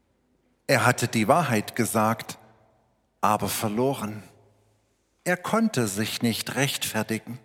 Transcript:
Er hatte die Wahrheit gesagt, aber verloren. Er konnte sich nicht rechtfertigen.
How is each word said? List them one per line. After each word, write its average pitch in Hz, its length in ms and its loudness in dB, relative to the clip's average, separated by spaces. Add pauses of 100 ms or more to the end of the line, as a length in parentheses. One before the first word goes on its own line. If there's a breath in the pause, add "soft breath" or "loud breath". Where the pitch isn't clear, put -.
(680)
Er 120 180 4
hatte 123 220 2
die 110 180 0
Wahrheit 123 480 2
gesagt, 110 640 -2 (840)
aber 104 280 2
verloren. 107 760 -4 (1000)
Er 180 120 2
konnte 208 520 2
sich 104 340 -4
nicht 113 320 -2
rechtfertigen. 117 920 -4